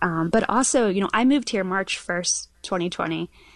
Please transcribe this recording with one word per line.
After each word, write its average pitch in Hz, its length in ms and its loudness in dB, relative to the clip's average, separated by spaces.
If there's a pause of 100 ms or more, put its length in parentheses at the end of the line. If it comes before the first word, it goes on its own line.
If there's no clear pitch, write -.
Um, 165 300 0
but 226 180 2
also, 247 400 2
you 190 120 0
know, - 120 0
I 226 100 2
moved 262 280 4
here 196 120 0
March 185 360 -2
first, - 500 -4 (140)
twenty 180 260 -2
twenty. 165 400 -4 (260)